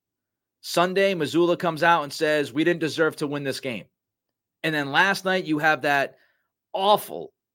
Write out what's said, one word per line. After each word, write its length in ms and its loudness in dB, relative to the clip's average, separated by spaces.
Sunday, 540 0
Mazzulla 440 2
comes 240 -2
out 220 4
and 80 -10
says, 400 0
"We 120 -2
didn't 160 0
deserve 360 0
to 100 -4
win 160 -6
this 180 -6
game." 260 -8
And 120 -2
then 180 -2
last 320 2
night, 200 -2
you 140 -2
have 240 2
that 340 0
awful 600 0